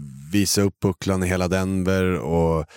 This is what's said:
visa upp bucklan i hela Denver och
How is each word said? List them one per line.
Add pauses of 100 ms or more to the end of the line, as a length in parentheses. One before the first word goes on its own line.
(320)
visa
upp
bucklan
i
hela
Denver
och (120)